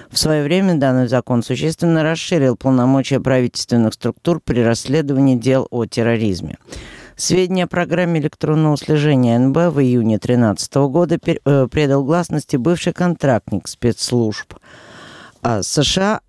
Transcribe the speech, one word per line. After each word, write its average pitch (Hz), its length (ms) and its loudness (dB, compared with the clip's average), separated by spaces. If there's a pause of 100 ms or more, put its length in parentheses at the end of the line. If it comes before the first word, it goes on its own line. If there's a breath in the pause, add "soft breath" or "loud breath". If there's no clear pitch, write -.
В - 100 -6
своё 151 240 0
время 180 320 2
данный 127 320 2
закон 120 340 0
существенно 160 640 0
расширил 156 520 0
полномочия 131 640 0
правительственных 120 760 0
структур 156 440 -2
при 123 200 -2
расследовании 135 760 0
дел 131 360 0
о 120 140 -4
терроризме. 113 720 -2 (580 loud breath)
Сведения 180 480 0
о 170 40 -4
программе 170 520 -2
электронного 156 580 0
слежения 143 600 2
Н 131 160 2
Б 165 180 2
в 143 80 -2
июне 120 400 2
тринадцатого 123 680 0
года 156 300 0
пер-, 165 280 -2
э, 139 220 2
предал 139 360 0
гласности 156 540 -2
бывший 165 360 -2
контрактник 135 760 -2
спецслужб, - 840 -4 (880 loud breath)
а, 101 220 -2
С - 180 -2
Ш - 220 0
А 208 260 -2